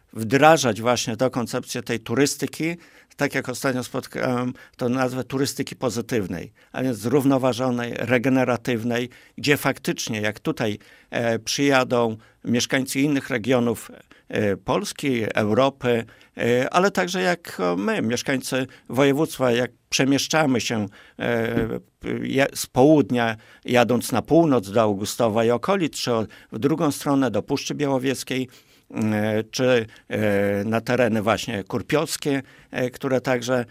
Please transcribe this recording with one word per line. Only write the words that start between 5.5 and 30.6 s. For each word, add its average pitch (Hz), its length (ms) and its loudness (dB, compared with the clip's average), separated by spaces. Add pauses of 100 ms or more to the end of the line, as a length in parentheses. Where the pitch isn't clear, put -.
pozytywnej, 107 800 -4 (180)
a - 120 -6
więc 131 140 -2
zrównoważonej, 123 1000 0
regeneratywnej, 123 1120 0 (280)
gdzie 135 200 2
faktycznie - 640 -2
jak 107 180 -2
tutaj, 110 400 -2 (300)
e, 117 300 0
przyjadą 123 800 0 (280)
mieszkańcy 131 540 -2
innych 139 300 0
regionów, 120 600 0 (360)
e, 104 300 -2
Polski, 127 760 -4
Europy, 117 720 2 (320)
e, 123 360 2
ale 190 180 4
także 185 300 -2
jak 180 360 -2 (200)
my, 208 240 -2
mieszkańcy 127 680 -2 (220)
województwa, 139 600 2
jak 117 200 0 (180)
przemieszczamy 139 720 2
się, 107 240 -2 (340)
e, 117 600 -2 (440)
ja-, 123 300 0
z - 140 -8
południa, 123 680 4 (300)
jadąc 120 460 2
na 113 100 2
północ 139 500 4
do 113 100 4
Augustowa 107 640 2
i 117 60 4
okolic, 165 420 0
czy - 200 -2
o-, 110 120 0 (260)
w 113 80 -8
drugą 147 320 2
stronę 139 400 0
do 104 120 -2
Puszczy 143 320 -4
Białowieskiej, 127 720 -2 (420)
e, 110 520 -2
czy, 123 420 2 (220)
e, 101 560 0